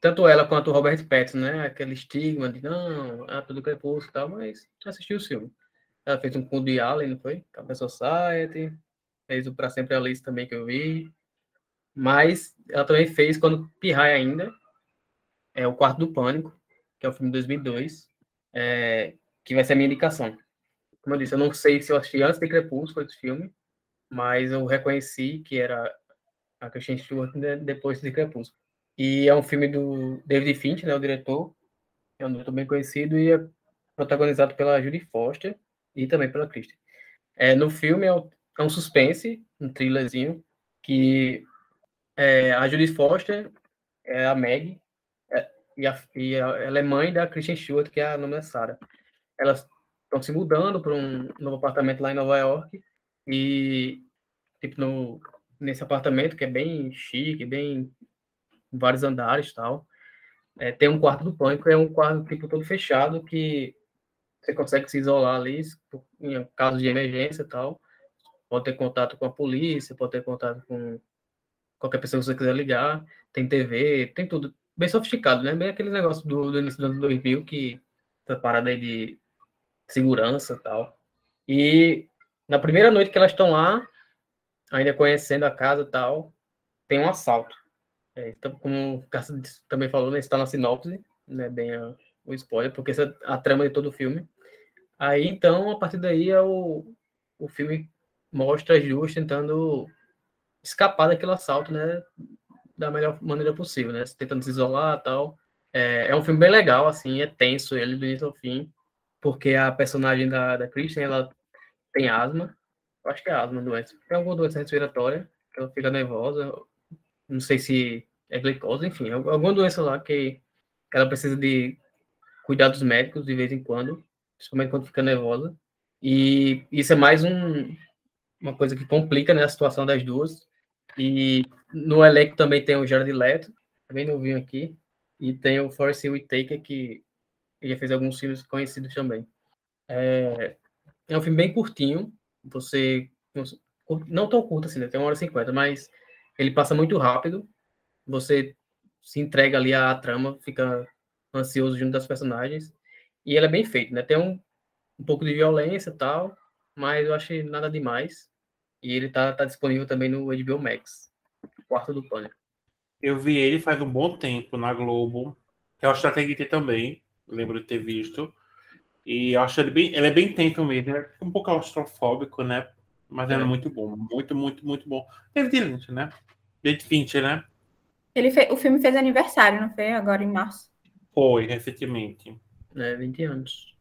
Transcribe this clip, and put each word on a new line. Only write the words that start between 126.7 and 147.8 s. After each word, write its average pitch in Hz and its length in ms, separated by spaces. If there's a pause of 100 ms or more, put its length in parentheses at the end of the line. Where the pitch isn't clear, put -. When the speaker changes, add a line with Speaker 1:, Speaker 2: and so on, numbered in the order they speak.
Speaker 1:
isso 143 220
é 160 40
mais 151 280
um, 170 500 (640)
uma 139 140
coisa 131 220
que 135 80
complica, 151 480
né, 151 100
a 147 60
situação 139 380
das 139 160
duas. 139 440 (520)
E 135 480 (260)
no 156 320
elenco 151 320
também 143 260
tem 139 140
o 139 100
Jared 131 240
Leto, 135 420 (380)
bem 139 160
novinho 135 300
aqui, 135 400 (420)
e 131 140
tem 135 280
o 139 100
Forest 143 360
Whitaker, 139 540
que 131 420 (580)
ele 131 120
já 127 60
fez 131 120
alguns 131 300
filmes 135 220
conhecidos 135 500
também. 120 340 (600)
É, 123 680 (520)
é 156 80
um 156 60
filme 160 160
bem 170 160
curtinho, 175 580 (320)
você, 131 640 (960)
não 196 220
tão 233 140
curto 156 240
assim, - 120
né? 123 100
Tem 135 120
uma 143 60
hora 147 80
e 147 40
cinquenta, 123 320
mas 139 400 (480)
ele 135 120
passa 147 240
muito 160 240
rápido, 160 500 (580)